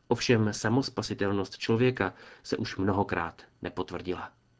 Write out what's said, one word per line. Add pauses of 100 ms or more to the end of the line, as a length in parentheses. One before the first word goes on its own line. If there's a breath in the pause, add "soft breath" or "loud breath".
Ovšem
samospasitelnost
člověka (300 loud breath)
se
už
mnohokrát (200)
nepotvrdila. (280)